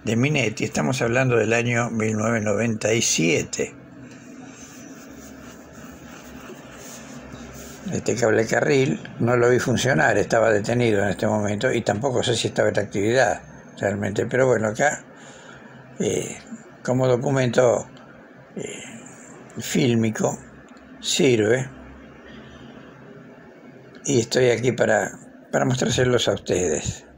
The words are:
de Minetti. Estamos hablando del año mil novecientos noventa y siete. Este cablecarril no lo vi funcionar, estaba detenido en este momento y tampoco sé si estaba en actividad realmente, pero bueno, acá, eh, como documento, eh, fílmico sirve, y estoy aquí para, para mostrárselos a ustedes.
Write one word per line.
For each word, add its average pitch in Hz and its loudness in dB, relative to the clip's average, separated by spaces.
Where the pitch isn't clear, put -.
de 113 0
Minetti. 123 0
Estamos 131 -2
hablando 123 2
del 110 4
año 120 2
mil 110 0
novecientos 107 0
noventa 110 0
y 117 2
siete. - 0
Este - 0
cablecarril 120 2
no 120 2
lo 120 4
vi 123 6
funcionar, 127 2
estaba 110 4
detenido 107 2
en 101 0
este 95 -2
momento 107 0
y 120 0
tampoco 110 0
sé 117 0
si 110 -2
estaba 107 2
en 104 0
actividad 104 2
realmente, 104 -2
pero 127 2
bueno, 110 2
acá, 139 -2
eh, - -4
como 127 0
documento, 127 2
eh, - -10
fílmico 120 0
sirve, 123 2
y 139 2
estoy 127 2
aquí 117 2
para, 110 2
para 143 2
mostrárselos 131 2
a 107 2
ustedes. 90 -2